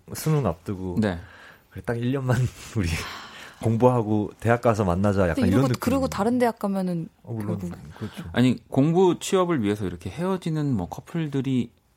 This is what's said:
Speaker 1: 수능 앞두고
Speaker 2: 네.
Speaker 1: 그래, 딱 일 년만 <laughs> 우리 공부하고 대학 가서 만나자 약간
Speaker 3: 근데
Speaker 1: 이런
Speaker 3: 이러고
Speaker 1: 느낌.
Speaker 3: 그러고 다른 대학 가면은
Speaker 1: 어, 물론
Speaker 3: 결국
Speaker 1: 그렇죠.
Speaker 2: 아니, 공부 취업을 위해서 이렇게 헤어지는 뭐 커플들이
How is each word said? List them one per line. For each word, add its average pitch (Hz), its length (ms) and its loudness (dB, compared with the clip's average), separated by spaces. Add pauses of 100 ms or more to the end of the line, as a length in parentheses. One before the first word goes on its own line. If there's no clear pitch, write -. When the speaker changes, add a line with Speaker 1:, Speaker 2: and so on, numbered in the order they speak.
(140)
Speaker 1:
수능 151 320 0
앞두고 90 540 -4
Speaker 2:
네. 95 180 0 (520)
Speaker 1:
그래, 95 140 -14
딱 120 120 -4
일 123 160 -2
년만 127 240 0 (220)
<laughs> - 180 -10
우리 92 120 0 (720)
공부하고 113 680 2 (100)
대학 117 200 2
가서 110 240 2
만나자 95 380 2
약간 85 140 2
Speaker 3:
근데 233 120 2
Speaker 1:
이런 127 120 4
Speaker 3:
이러고 135 80 2
Speaker 1:
느낌. 123 120 -2
Speaker 3:
그러고 262 280 0
다른 240 300 0
대학 233 200 0
가면은 185 500 -4 (140)
Speaker 1:
어, 117 100 -12
물론 110 260 -4
Speaker 3:
결국 87 200 -10 (180)
Speaker 1:
그렇죠. - 360 -12
Speaker 2:
아니, 123 260 2 (100)
공부 165 520 4
취업을 175 420 0
위해서 101 240 0
이렇게 87 240 -6
헤어지는 160 640 -2
뭐 90 140 -2
커플들이 135 840 -4 (260)